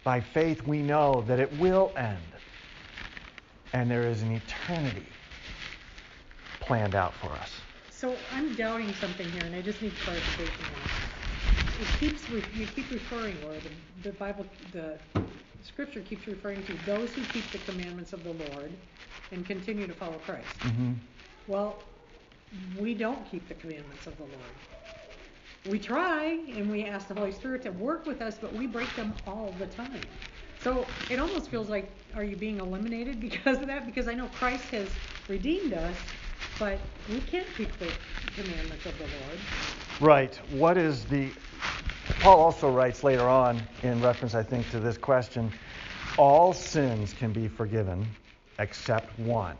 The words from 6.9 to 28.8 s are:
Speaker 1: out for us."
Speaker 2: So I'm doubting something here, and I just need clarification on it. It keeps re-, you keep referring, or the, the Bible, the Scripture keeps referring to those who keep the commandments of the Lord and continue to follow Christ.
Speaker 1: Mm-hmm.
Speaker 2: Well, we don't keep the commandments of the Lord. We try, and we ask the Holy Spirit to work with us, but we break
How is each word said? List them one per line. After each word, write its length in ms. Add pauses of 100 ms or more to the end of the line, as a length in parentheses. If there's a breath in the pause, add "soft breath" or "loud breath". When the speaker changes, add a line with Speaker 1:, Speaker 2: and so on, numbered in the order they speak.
Speaker 1:
out 220
for 160
us." 280 (300)
Speaker 2:
So 260 (140)
I'm 240
doubting 400
something 380
here, 100
and 120
I 60
just 220
need 220
clarification 640
on 120
it. 1000
It 160
keeps 320
re-, 140 (100)
you 120
keep 260
referring, 500
or 120
the, 160 (340)
the 80
Bible, 340 (240)
the 300 (640)
Scripture 400
keeps 240
referring 380
to 100 (100)
those 300
who 100
keep 260
the 80
commandments 540
of 100
the 100
Lord 380 (640)
and 140
continue 400
to 80
follow 240
Christ. 440
Speaker 1:
Mm-hmm. 300 (540)
Speaker 2:
Well, 360 (960)
we 140
don't 380
keep 180
the 60
commandments 520
of 120
the 60
Lord. 300 (1080)
We 140
try, 600 (160)
and 160
we 140
ask 240
the 60
Holy 180
Spirit 300
to 80
work 340
with 160
us, 180
but 140
we 140
break 280